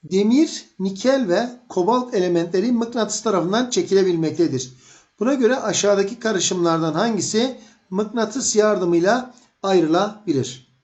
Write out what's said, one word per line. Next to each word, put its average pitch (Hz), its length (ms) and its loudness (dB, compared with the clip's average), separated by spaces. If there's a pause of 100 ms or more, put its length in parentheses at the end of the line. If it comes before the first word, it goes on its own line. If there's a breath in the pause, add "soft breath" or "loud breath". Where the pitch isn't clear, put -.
Demir, 220 600 2 (140)
nikel 202 500 0
ve 226 200 0 (200)
kobalt 240 440 0
elementleri 180 580 0
mıknatıs 226 500 -2
tarafından 208 480 0
çekilebilmektedir. 170 1040 0 (460 soft breath)
Buna 254 140 0
göre 262 220 2
aşağıdaki 196 640 0
karışımlardan 170 760 0
hangisi 220 640 -2 (320 loud breath)
mıknatıs 214 680 -4
yardımıyla 202 760 2 (300 loud breath)
ayrılabilir? 170 1200 -2